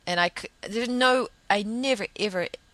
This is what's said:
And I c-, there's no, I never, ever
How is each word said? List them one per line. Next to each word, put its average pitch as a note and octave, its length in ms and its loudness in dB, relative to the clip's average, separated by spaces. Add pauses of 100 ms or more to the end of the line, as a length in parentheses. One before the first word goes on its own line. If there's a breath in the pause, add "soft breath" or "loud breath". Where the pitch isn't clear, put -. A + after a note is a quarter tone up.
And F3 120 -2
I F3 180 4
c-, - 120 -10 (140)
there's A3+ 260 -4
no, B3+ 400 4 (200)
I G#3 140 4
never, A#3 440 -2 (120)
ever F#3 300 -2 (260)